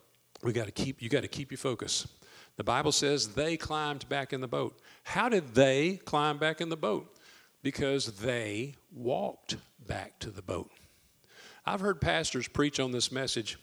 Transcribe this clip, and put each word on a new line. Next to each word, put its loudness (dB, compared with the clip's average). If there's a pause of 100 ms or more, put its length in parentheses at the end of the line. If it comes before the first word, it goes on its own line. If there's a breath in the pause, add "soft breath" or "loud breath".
(420)
we 0
gotta -2
keep, -4
you -6
gotta 0
keep -8
your -8
focus. -2 (480 loud breath)
The -6
Bible 2
says 2
they -2
climbed -4
back -2
in -2
the -4
boat. -2 (280 loud breath)
How 0
did 0
they 6
climb 2
back 0
in -4
the -2
boat? -2 (480 loud breath)
Because 0
they -2 (180)
walked -2 (300)
back -6
to -10
the -12
boat. -6 (920 loud breath)
I've -2
heard 0
pastors 0
preach 2
on 0
this 0
message -2